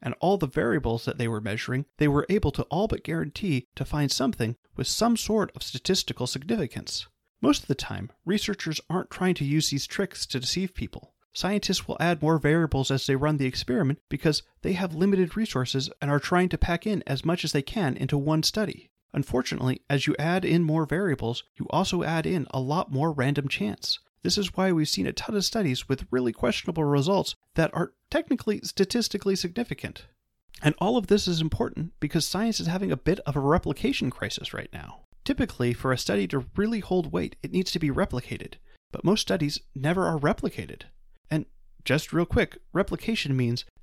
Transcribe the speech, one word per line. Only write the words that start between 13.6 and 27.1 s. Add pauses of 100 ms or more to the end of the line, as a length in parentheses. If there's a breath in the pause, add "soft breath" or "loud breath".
because (200)
they
have
limited
resources (120)
and
are
trying
to
pack
in
as
much
as
they
can
into
one
study. (240)
Unfortunately,
as
you
add
in
more
variables, (120)
you
also
add
in
a
lot
more
random
chance. (240)
This
is
why
we've
seen
a
ton
of
studies
with
really
questionable
results (180)